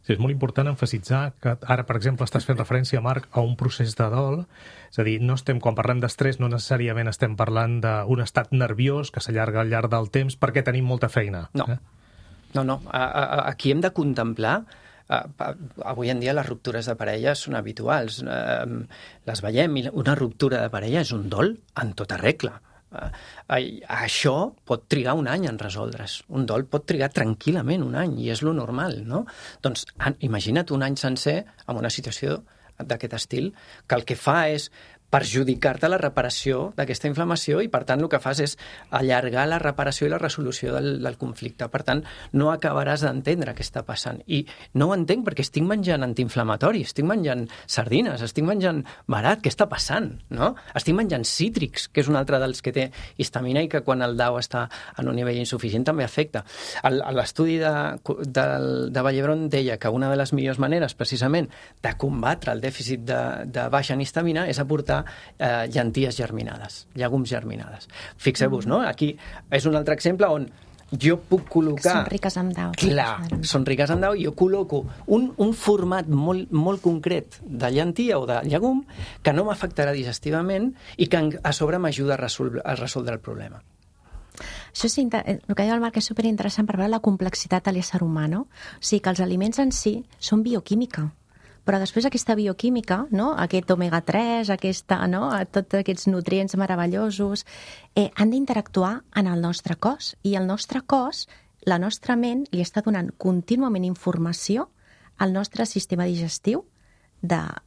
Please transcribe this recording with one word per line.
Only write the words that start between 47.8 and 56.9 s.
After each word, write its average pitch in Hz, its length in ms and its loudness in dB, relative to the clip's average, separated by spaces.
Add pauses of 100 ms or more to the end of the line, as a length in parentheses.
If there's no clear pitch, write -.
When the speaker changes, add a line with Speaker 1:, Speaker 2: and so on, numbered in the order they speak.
Speaker 2:
estic 151 240 -2
menjant 185 320 2 (320)
verat, 143 320 2
què 139 80 2
està 208 160 2
passant, 170 400 -2 (240)
no? 160 220 0 (260)
Estic 165 160 2
menjant 175 320 0
cítrics, - 640 -2
que - 80 4
és 131 80 2
un 147 80 4
altre 135 240 2
dels 131 240 -4
que 127 80 -2
té 131 140 0 (340)
histamina 127 400 0
i 160 80 0
que 151 160 0
quan 127 240 2
el 120 80 -2
dao 120 240 2
està 120 240 -4 (320)
en 127 160 -4
un 120 80 -2
nivell 123 220 0
insuficient 117 420 -2
també 147 240 2
afecta. 123 380 -2 (420)
El, 135 140 2 (180)